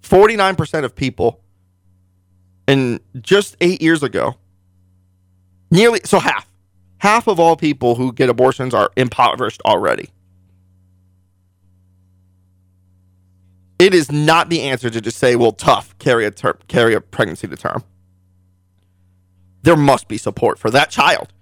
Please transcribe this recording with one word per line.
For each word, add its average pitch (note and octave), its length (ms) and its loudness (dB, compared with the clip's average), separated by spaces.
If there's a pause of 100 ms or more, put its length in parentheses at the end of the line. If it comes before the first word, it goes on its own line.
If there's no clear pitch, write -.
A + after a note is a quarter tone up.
Forty-nine G3 560 2
percent D#3 300 -4
of - 100 -8
people A#2 460 -4 (1200)
in C3 340 0 (200)
just G3+ 400 -2
eight F3 220 0
years D#3+ 200 0
ago, G#2 340 -4 (1300)
nearly, A3 340 2
so F#3 160 2
half, - 280 -6 (500)
half G#3+ 280 0
of F#3+ 140 -2
all E3 160 4
people C3 400 -2
who B2+ 160 -4
get C3 160 0
abortions B2+ 440 0
are G#2 240 0
impoverished B2 680 -2
already. E2+ 440 -2 (3750)
It F#3+ 120 4
is D#3+ 200 0
not D#3 380 0
the D#3+ 120 -2
answer B2+ 280 -6
to A2+ 100 -6
just A2+ 180 -10
say, B2 160 2
"Well, A#2 180 2
tough, - 460 -2
carry A#2 260 0
a G#2+ 60 -2
ter-, - 280 -6 (100)
carry A2+ 260 2
a G#2 60 -2
pregnancy G2 480 -6
to C2+ 80 -12
term." - 260 -8 (1800)
There D#3+ 140 4
must C#3+ 320 0
be A2 100 -8
support - 400 -2
for A2 120 -4
that C#3+ 200 0
child. - 520 0